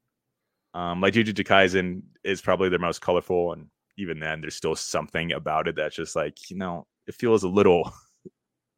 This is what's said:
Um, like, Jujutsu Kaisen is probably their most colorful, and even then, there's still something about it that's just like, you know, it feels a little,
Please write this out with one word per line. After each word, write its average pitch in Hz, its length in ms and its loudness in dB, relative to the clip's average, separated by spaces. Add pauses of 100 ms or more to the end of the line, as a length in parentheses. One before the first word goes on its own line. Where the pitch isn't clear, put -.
(720)
Um, 87 280 -6
like, 98 120 4
Jujutsu 107 320 2
Kaisen 92 560 4 (220)
is 95 180 -4
probably 92 280 2
their 90 100 0
most 85 220 -4
colorful, 87 520 0
and 78 140 -18 (300)
even 85 220 -8
then, 78 220 -6
there's 76 140 -10
still 80 200 -2
something 82 560 -4
about 80 360 -2
it 82 80 -4
that's 76 200 -4
just 82 200 -8
like, 76 340 -6
you 90 80 -12
know, 90 280 -8 (220)
it - 80 -14
feels 110 280 2
a 92 40 0
little, 90 460 4 (840)